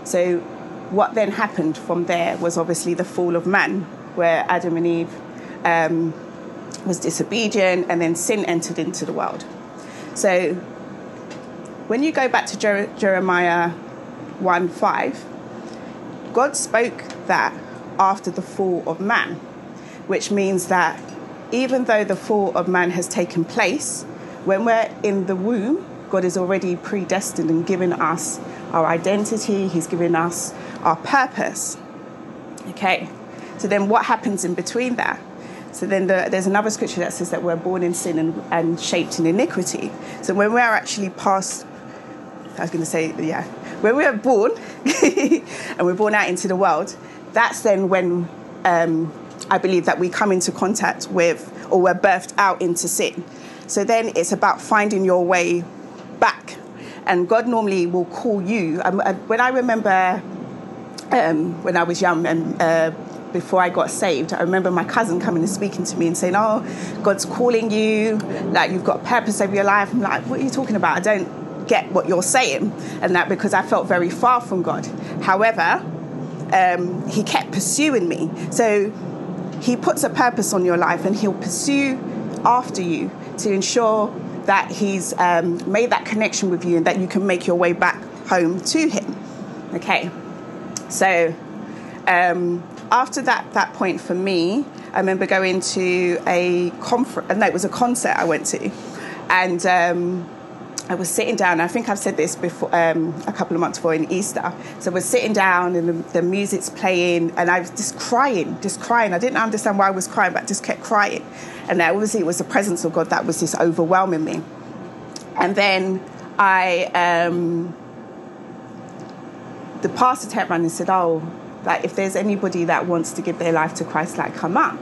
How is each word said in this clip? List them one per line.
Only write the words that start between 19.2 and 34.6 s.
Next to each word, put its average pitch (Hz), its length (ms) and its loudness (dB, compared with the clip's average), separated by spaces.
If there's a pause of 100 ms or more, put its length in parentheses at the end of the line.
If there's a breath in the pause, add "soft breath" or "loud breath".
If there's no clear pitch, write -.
which - 220 -2
means 196 380 0
that 175 300 2 (540)
even 254 320 2
though 214 180 4
the 196 140 0
fall 208 400 0
of 175 100 0
man 180 240 4
has 180 160 -2
taken 175 380 -2
place, 214 580 -2 (420 loud breath)
when 196 200 2
we're 226 260 4 (140)
in 196 220 0
the 190 100 0
womb, 233 500 0 (220)
God 185 160 2
has 180 120 0
already 185 380 0
predestined 180 760 -2
and 165 160 2
given 180 260 2
us 165 480 -2 (320 loud breath)
our 160 140 4
identity. 196 840 0
He's 165 180 0
given 170 300 2
us 170 360 -2 (280 loud breath)
our 165 160 2
purpose. - 800 0 (920)
Okay, 185 380 0 (500 loud breath)
so 190 100 -2
then 202 200 2
what 220 180 4
happens 220 380 0
in 175 100 0
between 240 420 -2